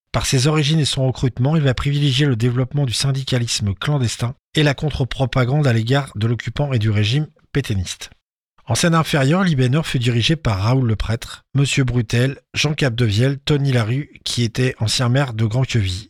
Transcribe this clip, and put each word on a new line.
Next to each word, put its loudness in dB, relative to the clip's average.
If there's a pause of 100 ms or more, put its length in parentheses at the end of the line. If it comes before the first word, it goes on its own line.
(140)
Par -2
ses 2
origines 2
et 2
son -2
recrutement, 0
il 2
va 2
privilégier 0
le 2
développement 0
du -4
syndicalisme -2
clandestin -2 (220)
et 2
la 2
contre-propagande 0
à 2
l'égard 0
de -2
l'occupant -2
et 2
du 0
régime 0 (240)
pétainiste. -4 (560)
En -2
scène 2
inférieure, 2
Libé 2
Nord 0
fut -2
dirigé 2
par -2
Raoul 2
Leprêtre, -4 (100)
Monsieur 2
Brutel, 0 (160)
Jean 0
Capdevielle, 0
Tony 0
Larue, -2
qui -2
était -2
ancien 0
maire 0
de -2
Grand-Quevilly, -2